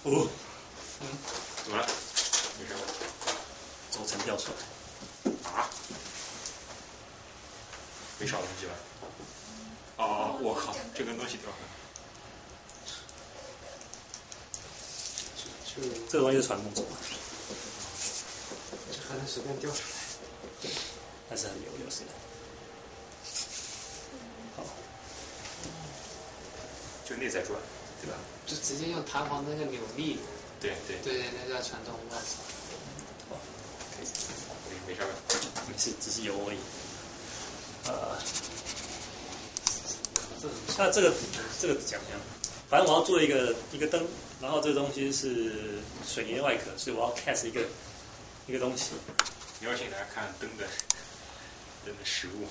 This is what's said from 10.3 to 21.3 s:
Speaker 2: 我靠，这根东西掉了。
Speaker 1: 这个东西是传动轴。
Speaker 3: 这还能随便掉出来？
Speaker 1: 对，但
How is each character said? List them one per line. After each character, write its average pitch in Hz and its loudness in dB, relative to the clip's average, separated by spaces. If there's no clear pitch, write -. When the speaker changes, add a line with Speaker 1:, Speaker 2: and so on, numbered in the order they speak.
Speaker 2:
我 110 4
靠， 107 0
这 - 0
根 117 -2
东 117 -2
西 117 -4
掉 104 -6
了。 95 -6
Speaker 1:
这 160 6
个 139 10
东 131 10
西 135 10
是 131 8
传 101 2
动 107 -4
轴。 - 2
Speaker 3:
这 - -6
还 139 -2
能 139 -2
随 - -2
便 139 -2
掉 147 0
出 143 -2
来？ - -2
Speaker 1:
对， - -4
但 117 -4